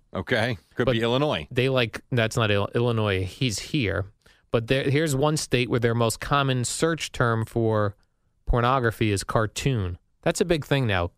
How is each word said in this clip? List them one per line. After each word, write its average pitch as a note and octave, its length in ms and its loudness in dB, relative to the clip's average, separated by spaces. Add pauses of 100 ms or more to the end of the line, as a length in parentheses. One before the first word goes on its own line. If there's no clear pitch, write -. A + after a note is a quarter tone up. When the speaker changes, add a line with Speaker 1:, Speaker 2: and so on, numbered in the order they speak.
(140)
Speaker 1:
Okay. A#2 440 -2 (180)
Could B2 100 0
Speaker 2:
But C3 80 2
Speaker 1:
be A2+ 80 0
Illinois. A#2+ 480 0
Speaker 2:
they B2 200 0
like, B2+ 320 0 (100)
that's A2+ 260 0
not A2 140 2
Ill-, G2+ 240 0
Illinois. A2 480 0
He's G#2 360 -4
here. F#2 460 -4 (460)
But A#2 160 0
there, C3+ 160 2
here's C#3+ 320 0
one D3+ 220 2
state B2 320 0
where B2+ 100 0
their A#2 160 2
most A#2 240 0
common C3+ 460 0
search - 460 -2
term A2+ 340 0
for G#2+ 500 0 (500)
pornography A#2+ 640 2
is F#2+ 120 0
cartoon. G#2+ 720 -2 (240)
That's F3 200 0
a G3+ 40 4
big E3+ 200 0
thing C3+ 220 2
now. F2+ 300 0